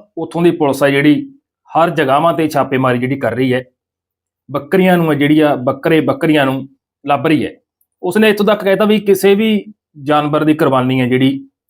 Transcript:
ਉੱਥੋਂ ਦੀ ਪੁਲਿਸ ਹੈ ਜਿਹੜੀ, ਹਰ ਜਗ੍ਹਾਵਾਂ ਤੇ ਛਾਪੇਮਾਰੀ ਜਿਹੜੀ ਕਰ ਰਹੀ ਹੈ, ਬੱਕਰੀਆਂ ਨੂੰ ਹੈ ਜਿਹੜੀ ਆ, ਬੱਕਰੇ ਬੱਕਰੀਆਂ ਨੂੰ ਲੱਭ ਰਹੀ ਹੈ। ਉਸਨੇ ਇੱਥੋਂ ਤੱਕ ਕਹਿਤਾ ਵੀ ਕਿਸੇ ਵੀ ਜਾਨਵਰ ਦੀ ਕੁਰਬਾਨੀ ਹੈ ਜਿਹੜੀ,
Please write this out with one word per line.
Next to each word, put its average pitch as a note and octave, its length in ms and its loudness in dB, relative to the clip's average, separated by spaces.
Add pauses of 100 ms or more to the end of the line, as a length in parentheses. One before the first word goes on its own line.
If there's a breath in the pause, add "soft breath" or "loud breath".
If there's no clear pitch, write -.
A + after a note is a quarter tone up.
(180)
ਉੱਥੋਂ E3 240 -6
ਦੀ F3 100 4
ਪੁਲਿਸ C#3+ 320 -2
ਹੈ C#3+ 60 4
ਜਿਹੜੀ, C#3 440 -4 (360)
ਹਰ E3 200 0
ਜਗ੍ਹਾਵਾਂ D3 440 0
ਤੇ D#3+ 160 -2
ਛਾਪੇਮਾਰੀ C3 480 -2
ਜਿਹੜੀ C3 220 -4
ਕਰ A2+ 140 -4
ਰਹੀ B2+ 200 -2
ਹੈ, B2+ 100 -4 (880)
ਬੱਕਰੀਆਂ F#3 460 2
ਨੂੰ E3 160 0
ਹੈ D3 40 -2
ਜਿਹੜੀ D3 220 2
ਆ, D3 160 2
ਬੱਕਰੇ C#3 460 0
ਬੱਕਰੀਆਂ C#3+ 440 0
ਨੂੰ C3+ 220 -4 (380)
ਲੱਭ C#3+ 220 -2
ਰਹੀ C3+ 180 0
ਹੈ। D#2+ 60 -8 (520)
ਉਸਨੇ G#3+ 260 2
ਇੱਥੋਂ G#3+ 160 0
ਤੱਕ G3+ 180 0
ਕਹਿਤਾ F#3+ 220 2
ਵੀ G#3+ 140 2
ਕਿਸੇ G3+ 360 2
ਵੀ G#3+ 380 -2 (300)
ਜਾਨਵਰ D3+ 400 0
ਦੀ D3+ 100 2
ਕੁਰਬਾਨੀ C3 480 0
ਹੈ B2 60 0
ਜਿਹੜੀ, C3 420 0 (200)